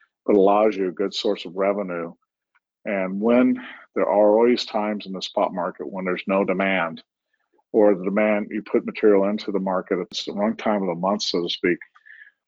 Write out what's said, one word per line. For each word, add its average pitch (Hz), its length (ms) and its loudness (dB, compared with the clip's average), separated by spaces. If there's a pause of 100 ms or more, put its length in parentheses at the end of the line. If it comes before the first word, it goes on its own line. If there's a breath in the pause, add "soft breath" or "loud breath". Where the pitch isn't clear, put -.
(260)
but 107 80 4
allows 101 420 4
you 95 120 -2
a 87 40 -6
good 98 220 -4
source 101 300 -4
of 87 100 -14
revenue. 95 580 -4 (720)
And 98 360 -4
when 123 440 2 (300 loud breath)
there 95 140 -2
are 104 280 4
always 120 280 2
times 107 420 -6
in 95 60 -10
the 92 100 -10
spot - 320 -2
market 87 360 -6
when 95 140 -8
there's 90 220 -4
no 98 180 2
demand, 92 580 -2 (680)
or 104 240 4
the 90 80 -4
demand, 104 480 0
you 107 120 -6
put 117 240 -2
material 101 420 2
into 104 240 -4
the 95 80 4
market, 92 400 -2 (100)
it's - 140 -10
the - 80 -8
wrong 104 240 -2
time 107 260 0
of 95 60 -2
the 85 60 -2
month, 95 280 -2
so 87 200 -2
to 87 80 -4
speak, 90 280 0 (680 loud breath)